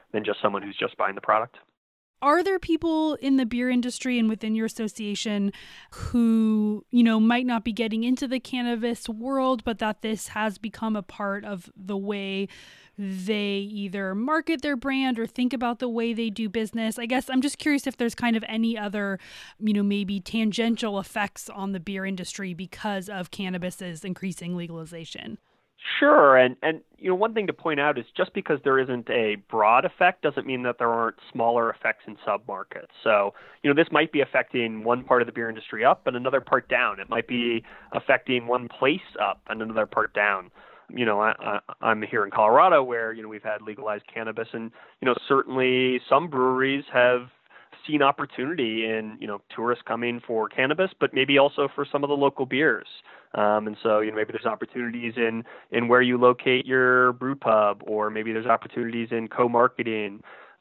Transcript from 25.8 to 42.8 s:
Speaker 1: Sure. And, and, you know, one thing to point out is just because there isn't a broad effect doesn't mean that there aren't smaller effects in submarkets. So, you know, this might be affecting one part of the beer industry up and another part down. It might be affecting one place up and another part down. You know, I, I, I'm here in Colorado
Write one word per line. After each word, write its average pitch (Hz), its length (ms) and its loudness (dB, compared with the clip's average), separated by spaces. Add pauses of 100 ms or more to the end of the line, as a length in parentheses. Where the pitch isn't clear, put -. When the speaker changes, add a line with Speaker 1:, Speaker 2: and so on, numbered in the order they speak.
Speaker 1:
Sure. 156 360 8
And, 127 260 6
and, 156 180 -2 (180)
you - 100 -6
know, 185 60 2
one 208 180 0
thing 214 140 -2
to 156 60 0
point 156 260 -4
out 143 180 2
is 120 100 -6 (100)
just 185 180 -2
because 170 300 -2
there 135 140 4
isn't 127 300 -2
a 113 280 0 (120)
broad 113 360 6
effect 180 380 2
doesn't 139 220 -2
mean 127 200 -4
that 123 140 -2
there 117 120 2
aren't 117 280 0 (120)
smaller 117 400 2
effects - 380 -4
in 107 80 -14 (100)
submarkets. 101 600 -6 (160)
So, 101 300 4 (280)
you 143 80 4
know, 143 100 4
this 170 120 2
might 156 180 4
be 147 100 0
affecting 120 600 -2
one 123 220 0
part 123 180 4
of 117 40 -2
the 117 60 -8
beer 117 160 -6
industry 110 360 -6
up 156 220 4
and 127 100 -2
another 127 240 0
part 123 280 -2
down. 120 300 0
It 98 100 -12
might 113 200 -4
be 120 340 -2 (300)
affecting 123 560 0
one 123 200 -2
place 147 320 0 (200)
up 98 280 -2
and 110 140 -8
another 110 240 -2
part 107 260 -2
down. 98 380 0 (380)
You 123 160 -4
know, 104 160 2
I, 110 180 2
I, 107 200 -6 (240)
I'm 110 200 2
here 107 220 0
in 98 80 -6
Colorado 135 500 6